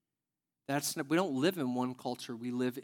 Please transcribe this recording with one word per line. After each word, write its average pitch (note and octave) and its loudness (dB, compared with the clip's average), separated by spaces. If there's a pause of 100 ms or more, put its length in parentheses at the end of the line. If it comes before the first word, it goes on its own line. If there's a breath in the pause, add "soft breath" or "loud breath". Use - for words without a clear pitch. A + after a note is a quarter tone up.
(680)
That's C#3+ -2
not, C#3+ -4
we D#3 4
don't D#3+ 2
live F#3 4
in B2+ 0
one B2 0
culture. B2 -6
We A#2+ -6
live B2+ 0